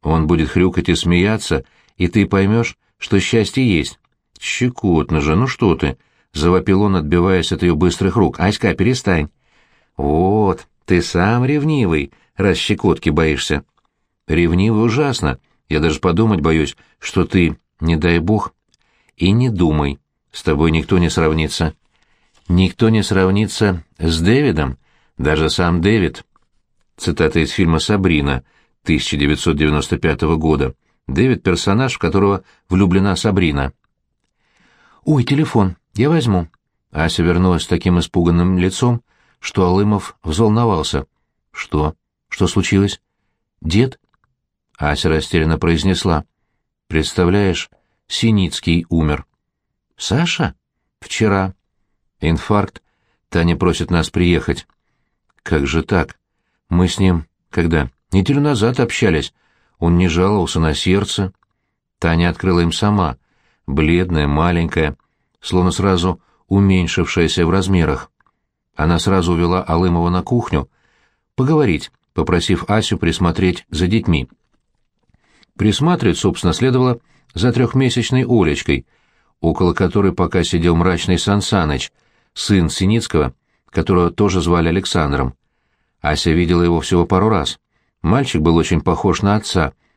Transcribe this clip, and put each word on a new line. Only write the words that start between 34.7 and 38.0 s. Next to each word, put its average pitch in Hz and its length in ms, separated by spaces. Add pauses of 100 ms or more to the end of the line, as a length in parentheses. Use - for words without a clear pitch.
«Ой, 147 200
телефон, 120 520 (180)
я 131 160
возьму». 110 380 (420)
Ася 82 320
вернулась 87 400
с - 60
таким 87 320